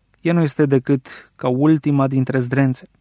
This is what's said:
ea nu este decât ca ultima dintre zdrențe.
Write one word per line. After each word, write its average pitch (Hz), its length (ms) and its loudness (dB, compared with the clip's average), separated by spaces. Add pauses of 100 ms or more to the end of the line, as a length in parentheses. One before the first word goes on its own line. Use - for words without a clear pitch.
(200)
ea 170 120 -2
nu 170 80 2
este 151 260 0
decât 135 680 -2
ca - 120 -4
ultima 143 580 2
dintre 135 320 -2
zdrențe. 131 480 -2 (140)